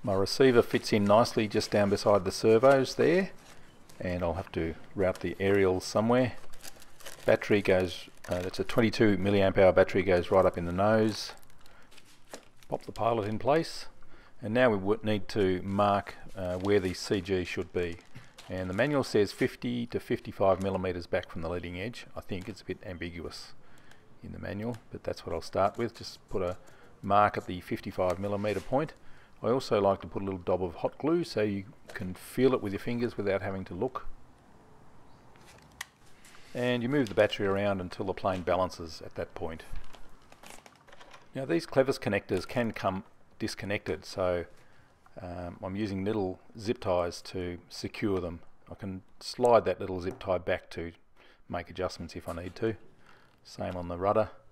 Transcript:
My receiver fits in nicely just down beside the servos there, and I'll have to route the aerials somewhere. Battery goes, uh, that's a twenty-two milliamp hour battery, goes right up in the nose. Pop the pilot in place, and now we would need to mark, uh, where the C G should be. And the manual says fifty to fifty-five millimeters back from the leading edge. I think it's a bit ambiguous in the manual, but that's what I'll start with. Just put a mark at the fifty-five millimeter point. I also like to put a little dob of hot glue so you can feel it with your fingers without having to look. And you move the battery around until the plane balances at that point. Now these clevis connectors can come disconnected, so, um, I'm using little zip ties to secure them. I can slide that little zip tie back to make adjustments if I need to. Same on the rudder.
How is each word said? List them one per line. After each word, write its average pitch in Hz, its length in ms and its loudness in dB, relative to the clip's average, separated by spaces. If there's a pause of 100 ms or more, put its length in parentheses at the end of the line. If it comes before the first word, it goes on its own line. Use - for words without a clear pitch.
My 98 120 -2
receiver 117 480 6
fits - 320 0
in 101 100 4
nicely 110 420 4
just - 240 -2
down 104 200 4
beside 101 340 4
the 95 80 -2
servos 127 640 6
there, 165 380 2 (680)
and 90 220 -2
I'll 85 100 0
have 90 200 -6
to 82 220 -4 (200)
route 92 260 0
the 87 180 -4
aerials 98 460 4
somewhere. 120 520 2 (880)
Battery 110 340 4
goes, 92 480 2 (220)
uh, 90 100 0
that's 92 180 -6
a 95 60 0
twenty-two 107 540 4
milliamp 98 400 4
hour 92 140 10
battery, 95 300 4
goes 90 280 2
right 95 160 6
up 92 100 2
in 87 80 -2
the 87 80 -4
nose. 107 600 2 (1400)
Pop - 160 -6
the - 60 -12
pilot 110 360 0
in 107 100 -2
place, 156 500 0 (520)
and 110 140 -4
now 127 160 6
we 101 80 2
would 104 260 0
need 104 240 0
to 92 340 2
mark, 101 520 2 (200)
uh, 90 220 -4
where 98 240 4
the 90 140 -2
C - 260 -2
G 90 240 0
should - 300 -6
be. 87 240 -2 (500)
And 92 220 -6
the 90 40 -4
manual 135 300 2
says 104 280 4
fifty 123 560 -2
to 98 120 -4
fifty-five 98 640 0
millimeters 92 440 -2
back 87 220 -2
from - 140 -8
the 82 80 -4
leading 87 280 -6
edge. 113 280 -10 (100)
I 80 60 -10
think 95 260 -8
it's 98 140 -14
a - 20 -20
bit - 220 -8
ambiguous 85 680 -10 (680)
in 90 100 -12
the 85 60 -12
manual, 104 400 -8 (120)
but - 140 -14
that's - 220 -6
what 87 80 -4
I'll 80 80 -4
start 98 340 0
with. 117 220 -4
Just - 320 -14
put 101 100 -2
a 90 160 -2 (460)
mark 101 340 4
at - 100 -6
the 90 140 -8
fifty-five 92 580 -2
millimeter 101 420 -2
point. 147 340 -2 (480)
I 113 60 -2
also 120 320 2
like 98 220 2
to 98 40 -12
put 104 140 -8
a 98 60 -6
little 95 140 -4
dob 90 220 0
of 90 120 -4
hot - 240 -4
glue 165 260 2
so 113 160 -4
you 101 240 0 (300)
can 92 180 -8
feel 127 400 2
it 123 100 0
with 98 120 -4
your 98 60 -4
fingers 120 360 -4
without 98 240 0
having 95 240 -6
to 92 100 -12
look. - 320 -4 (2500)
And 123 280 0
you 120 80 0
move 139 180 2
the 95 60 -10
battery 104 320 4
around 98 340 2
until 90 240 -8
the 95 80 -2
plane 92 300 -2
balances 87 600 -2
at - 120 -16
that - 200 -8
point. 80 280 -8 (1700)
Now 135 120 -6
these 165 200 0
clevis 131 320 2
connectors 101 480 0
can 117 260 -2
come 95 320 -2 (340)
disconnected, 101 640 -4
so, 90 400 0 (800)
um, 90 400 -10
I'm 95 120 -6
using 98 300 -2
little 101 340 -2 (200)
zip 110 200 -2
ties 87 440 0
to 90 340 -6 (140)
secure 98 500 -2
them. 87 200 -8 (300)
I - 40 -14
can 95 260 -10 (200)
slide 120 440 6
that 92 160 0
little 92 220 -4
zip 92 160 -6
tie 92 180 0
back 90 360 -2
to 85 200 -8 (560)
make 87 220 -8
adjustments 87 440 -6
if 87 140 -10
I 85 60 -8
need 90 220 -10
to. 113 200 -2 (680)
Same 92 320 -8
on 87 140 -8
the 85 80 -6
rudder. 104 320 4 (240)